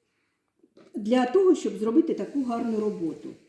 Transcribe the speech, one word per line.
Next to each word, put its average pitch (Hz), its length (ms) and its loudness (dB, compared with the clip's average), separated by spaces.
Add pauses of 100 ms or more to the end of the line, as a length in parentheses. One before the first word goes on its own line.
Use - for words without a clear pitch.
(960)
для 247 300 0
того, 370 300 6
щоб 196 220 -4
зробити 233 360 2
таку 269 300 -4
гарну 233 360 -2
роботу. 180 500 -4 (200)